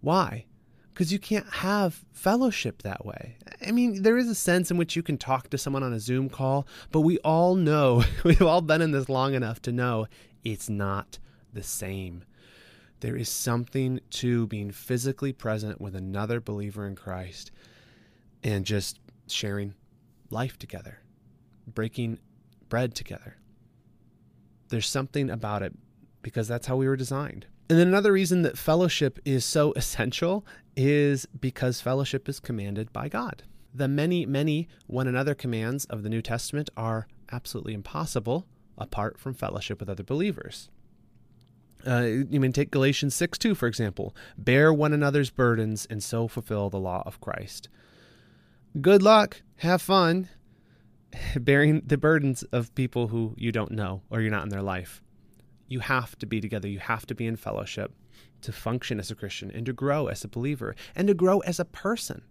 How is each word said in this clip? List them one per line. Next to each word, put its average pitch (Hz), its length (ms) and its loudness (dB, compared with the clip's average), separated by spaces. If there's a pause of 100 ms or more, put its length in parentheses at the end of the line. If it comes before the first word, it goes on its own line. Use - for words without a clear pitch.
Why? 156 440 0 (480)
'Cause 170 180 0
you 196 80 -2
can't 208 280 -2
have 196 640 -2
fellowship 220 680 0
that - 240 -8
way. - 320 -12 (280)
I 196 60 -4
mean, 233 300 2
there 220 160 6
is 247 100 2
a 226 60 0
sense 180 380 2
in 175 60 2
which 165 180 0
you 165 80 -2
can 147 140 -2
talk 131 320 -2
to 139 80 -4
someone 135 260 -2
on 123 100 -2
a 113 60 -4
Zoom 127 280 -2
call, 135 380 -2 (260)
but 156 100 4
we 165 180 4
all 165 340 4
know, 147 500 6 (100)
<laughs> - 100 -4
we've 170 180 8
all 175 200 8
been 156 200 4
in 160 100 2
this 135 180 -2
long 135 260 2
enough 117 280 -2
to 123 80 -4
know 120 360 0 (360)
it's 110 260 -6
not 101 500 -4 (340)
the 104 80 -10
same. 92 600 -8 (800)
There 120 140 -4
is 120 140 -4
something 127 680 -2 (100)
to 120 380 0
being 104 240 -8
physically 131 640 -4
present 107 460 -4
with 95 160 -10
another 101 460 -4
believer 101 460 -8
in 98 80 -8
Christ 92 560 -12 (920)
and 101 220 -2
just - 340 -4 (280)
sharing 101 480 -6 (560)
life 117 260 -6
together, - 420 -16 (680)
breaking 113 500 -6 (520)
bread 117 260 -2
together. - 420 -12 (1300)
There's 113 180 -2
something 135 420 -2
about 104 320 -4
it 95 120 -6 (500)
because 113 240 -4
that's 120 180 -6
how 127 100 -2
we 135 120 2
were 135 80 2
designed. 135 500 -6 (240)
And 165 80 8
then 175 100 10
another 202 240 6
reason 185 320 4
that - 140 0
fellowship 156 680 2
is 131 200 2
so 151 300 2
essential 147 680 -2 (300)
is 143 500 4 (140)
because 127 420 -2
fellowship 135 480 -2
is 139 100 -10
commanded 104 540 -6
by 127 160 -8
God. 233 340 -8 (300)
The 131 140 -2
many, 151 380 2
many 151 420 0 (200)
one 131 200 -2
another 135 280 0
commands 120 500 -4
of 110 160 -8
the 107 80 -6
New 113 120 -2
Testament 143 560 -6
are 113 300 -4 (240)
absolutely 113 420 -8
impossible 131 760 -4 (300)
apart - 420 -6
from 135 140 -8
fellowship 95 460 -8
with 98 100 -8
other 95 140 -8
believers. 160 680 -4 (1160)
Uh, 123 180 2 (260)
you 147 100 2
mean 131 120 4
take 127 200 0
Galatians 139 440 2
six - 220 -2
two, 220 160 2
for 123 140 0
example. 107 480 -4 (220)
"Bear 139 360 6
one 151 200 4
another's 143 360 2
burdens 110 600 0
and 107 120 -6
so 117 260 -2
fulfill 104 420 -4
the 98 100 -4
law 92 260 -4
of - 160 -14
Christ." - 480 -10 (1120)
Good 190 200 8
luck. 208 400 6 (160)
Have 175 240 2
fun 180 480 4 (560)
<laughs> - 540 -8
bearing 147 460 6
the 143 120 2
burdens 143 460 2
of 117 320 -2
people 120 320 0
who 113 300 -2
you 117 140 -2
don't 107 200 -2
know 95 380 -4
or 110 120 -2
you're 110 100 0
not 101 120 -2
in 104 60 -6
their 98 120 -4
life. 92 400 -6 (640)
You 127 120 -6
have 123 400 -2
to 113 60 -8
be 110 140 -2
together. 101 280 -6
You 98 120 -6
have 110 280 -6
to 113 80 -6
be 117 100 -4
in 113 100 -2
fellowship 104 580 -8 (480)
to - 100 -10
function 117 480 -4
as 95 100 -10
a 107 60 -8
Christian 98 360 -12
and 113 140 -8
to 127 80 -6
grow 143 340 -2
as - 160 -6
a 107 40 -12
believer 120 480 -6 (200)
and 196 120 0
to 202 60 6
grow 185 260 4
as 175 200 -4
a 175 60 -2
person. - 640 -6